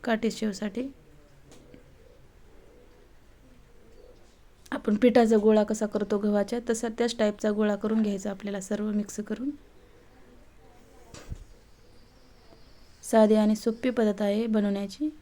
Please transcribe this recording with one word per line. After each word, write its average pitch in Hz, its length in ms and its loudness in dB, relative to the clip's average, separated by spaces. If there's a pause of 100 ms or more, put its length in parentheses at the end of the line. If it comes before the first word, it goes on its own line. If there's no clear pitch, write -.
काठी 226 260 -2
शेवसाठी. 214 580 -6 (3750)
आपण 226 240 0
पिठाचा 226 400 6
गोळा 214 280 6
कसा 214 220 -4
करतो 208 320 -2
गव्हाच्या, 208 400 0 (120)
तसा 233 180 -2 (100)
त्याच 233 200 -2
टाईपचा 208 320 0
गोळा 208 260 0
करून 220 260 0
घ्यायचा 202 280 -2
आपल्याला 202 300 -8
सर्व 208 300 -4
मिक्स 208 380 -4
करून. 233 220 -6 (3500)
साधी 214 300 6
आणि 214 220 4
सोपी 226 340 -2
पद्धत 214 320 0
आहे 208 240 0
बनवण्याची 202 600 -2 (140)